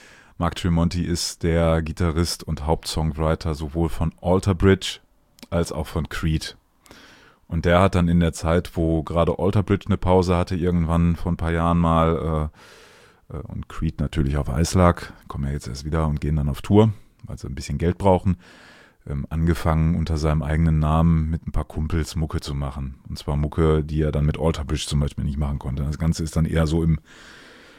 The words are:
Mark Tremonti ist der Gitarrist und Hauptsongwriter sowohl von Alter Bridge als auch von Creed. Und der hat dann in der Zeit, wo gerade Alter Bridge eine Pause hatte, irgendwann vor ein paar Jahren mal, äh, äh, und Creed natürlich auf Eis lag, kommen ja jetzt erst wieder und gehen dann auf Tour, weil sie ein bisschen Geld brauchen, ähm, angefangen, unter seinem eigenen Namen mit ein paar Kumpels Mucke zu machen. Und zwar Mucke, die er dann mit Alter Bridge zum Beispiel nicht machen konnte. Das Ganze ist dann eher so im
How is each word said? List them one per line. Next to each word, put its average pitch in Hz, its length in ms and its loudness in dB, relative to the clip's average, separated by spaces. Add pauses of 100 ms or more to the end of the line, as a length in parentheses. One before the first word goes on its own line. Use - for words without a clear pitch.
(380)
Mark 85 180 -2
Tremonti 85 480 0
ist - 380 -4
der 82 400 2
Gitarrist 82 600 -2
und 76 240 -6
Hauptsongwriter 80 880 -2
sowohl 80 340 -2
von 78 320 -2
Alter 92 340 2
Bridge 95 460 2 (500)
als 87 200 -2
auch 78 160 -6
von 78 220 -6
Creed. - 480 -4 (920)
Und 82 180 -4
der 87 160 6
hat 95 140 4
dann 87 140 4
in 85 120 4
der 82 120 2
Zeit, 85 440 -2
wo 80 260 0
gerade 82 360 0
Alter 101 240 2
Bridge 98 240 0
eine 95 120 0
Pause 90 380 4
hatte, 90 200 -2
irgendwann 85 600 2
vor - 160 -4
ein 87 40 -2
paar 82 160 -2
Jahren 85 260 2
mal, 80 720 2 (800)
äh, - 60 -12
äh, 73 40 -10
und - 280 -12
Creed - 320 -6
natürlich 71 360 -2
auf 71 120 -2
Eis 71 260 -2
lag, 87 280 4 (260)
kommen 69 160 -6
ja 69 80 -4
jetzt 71 160 -8
erst 64 160 -12
wieder 78 220 0
und 76 140 -2
gehen 73 160 0
dann 71 120 0
auf 69 140 -4
Tour, 107 300 6 (320)
weil - 140 -14
sie - 100 -14
ein 69 60 -10
bisschen 71 240 -6
Geld 85 200 0
brauchen, 92 380 2 (680)
ähm, 71 240 -6
angefangen, 82 680 2
unter 82 200 -2
seinem 76 260 0
eigenen 78 360 2
Namen 80 500 4
mit 80 180 -4
ein - 60 -8
paar 78 120 0
Kumpels 78 520 -4
Mucke 80 240 -2
zu 73 140 -8
machen. 67 540 -6
Und - 100 -10
zwar 73 180 -4
Mucke, 78 460 2
die 76 200 -2
er 76 100 0
dann 73 140 0
mit 76 120 0
Alter 78 260 -2
Bridge 71 220 -4
zum 73 140 0
Beispiel 71 240 -4
nicht 71 140 -4
machen 71 200 -2
konnte. 67 240 -6
Das 71 160 -4
Ganze 80 240 0
ist 80 140 -4
dann 80 80 2
eher 80 220 0
so 82 180 0
im 80 160 2 (800)